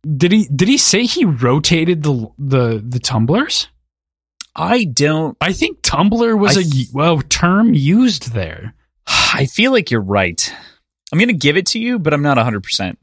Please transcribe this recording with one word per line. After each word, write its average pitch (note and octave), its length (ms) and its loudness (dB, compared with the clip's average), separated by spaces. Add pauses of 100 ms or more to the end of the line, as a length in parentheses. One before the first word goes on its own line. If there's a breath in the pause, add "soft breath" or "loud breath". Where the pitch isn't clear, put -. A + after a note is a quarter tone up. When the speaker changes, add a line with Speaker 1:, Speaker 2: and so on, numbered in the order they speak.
(180)
Speaker 1:
Did F3 160 2
he, G#3+ 200 2
did F#3 140 2
he C4+ 100 4
say A#3 280 2
he E4+ 180 -2
rotated D#3 800 0
the, B2+ 240 -2 (100)
the, B2 480 0
the B2 140 -6
tumblers? C3 680 -2 (840)
Speaker 2:
I G#3+ 300 0
don't D3+ 560 0
Speaker 1:
I F3+ 140 0
think E4 280 -4
tumbler A3 540 2
was G3 220 2
Speaker 2:
I F#3 40 2
Speaker 1:
a - 20 0
Speaker 2:
th- D3+ 100 0 (140)
Speaker 1:
y-, - 60 -16
well, D3+ 280 0
term G3 520 2
used D#3+ 600 2
there. G2 400 -8 (180)
Speaker 2:
<sighs> - 160 -20
I - 380 0
feel A#3 260 0
like A3 200 0
you're A2+ 100 0
right. F#2+ 520 -2 (600 loud breath)
I'm D#3+ 60 2
gonna A#3+ 120 2
give D3 240 0
it F#3+ 120 0
to A3+ 120 -4
you, A#3+ 200 -2
but D3+ 140 0
I'm C#3+ 100 0
not C#3 140 2
a A2+ 60 2
hundred G#2+ 200 -2
percent. - 400 -6